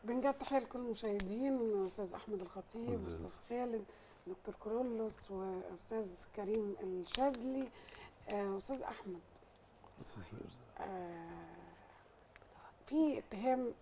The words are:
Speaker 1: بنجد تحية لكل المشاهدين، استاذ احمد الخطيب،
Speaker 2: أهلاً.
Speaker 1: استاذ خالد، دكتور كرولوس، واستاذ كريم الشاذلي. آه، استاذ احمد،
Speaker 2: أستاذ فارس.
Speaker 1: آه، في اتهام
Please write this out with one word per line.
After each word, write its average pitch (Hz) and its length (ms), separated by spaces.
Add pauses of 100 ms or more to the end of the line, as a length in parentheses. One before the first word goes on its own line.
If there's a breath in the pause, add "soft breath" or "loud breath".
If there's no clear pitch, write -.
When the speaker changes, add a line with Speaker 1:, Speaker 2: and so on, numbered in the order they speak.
Speaker 1:
بنجد 247 300
تحية 277 240
لكل 247 200
المشاهدين، 220 1080
استاذ 180 280
احمد 208 260
الخطيب، 226 500 (100)
Speaker 2:
أهلاً. 190 80
Speaker 1:
استاذ 170 220 (180)
خالد، 233 360 (420 loud breath)
دكتور 349 280
كرولوس، 220 760
واستاذ 185 960 (120)
كريم 208 460
الشاذلي. 247 840 (600 loud breath)
آه، 202 300
استاذ 262 240
احمد، 185 380 (800)
Speaker 2:
أستاذ - 220
فارس. - 360 (220)
Speaker 1:
آه، 170 680 (1400 loud breath)
في 302 320
اتهام 247 640